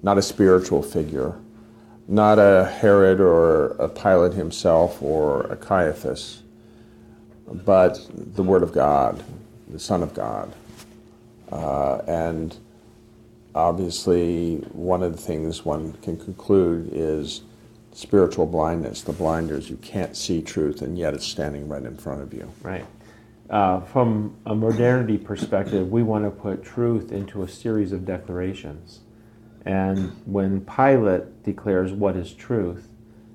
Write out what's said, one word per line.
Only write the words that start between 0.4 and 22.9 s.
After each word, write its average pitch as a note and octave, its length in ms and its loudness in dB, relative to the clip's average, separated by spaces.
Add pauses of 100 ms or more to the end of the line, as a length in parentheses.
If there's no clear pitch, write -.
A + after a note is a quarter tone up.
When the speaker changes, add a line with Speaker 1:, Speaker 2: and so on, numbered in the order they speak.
Speaker 1:
figure, D#2 540 -4 (720)
not G#2+ 320 6
a G2 260 8
Herod G2 560 4
or E2 460 6 (100)
a C#2+ 100 -2
Pilate F2+ 460 2
himself E2+ 680 2
or D2 420 0
a - 120 -8
Caiaphas, - 880 -4 (1040)
but F#2 540 4 (340)
the G2 60 -2
Word F#2 220 4
of E2 100 -4
God, C#2 500 2 (460)
the D#2 100 -14
Son F#2 220 -2
of D#2+ 140 -6
God. G#1 360 -6 (1000)
Uh, C#2+ 560 -2
and E2 500 -4 (960)
obviously, E2+ 1040 0 (160)
one F2+ 300 -2
of E2+ 80 -2
the D#2+ 100 -10
things D#2+ 420 -6
one D#2 380 -6
can E2 160 -8
conclude F2 760 0
is D#2 520 -6 (500)
spiritual F2+ 540 2
blindness, D#2+ 560 -4
the D#2 100 -6
blinders. D#2+ 560 -4
You - 80 -12
can't - 400 -8
see E2 240 -4
truth, D2 400 -4
and D#2+ 160 -8
yet D#2 160 -2
it's C#2+ 140 -10
standing D2 420 -8
right C#2+ 140 -10
in A#1 120 -12
front C#2 280 -10
of - 100 -16
you. - 160 -14 (140)
Speaker 2:
Right. F2 220 -10 (640)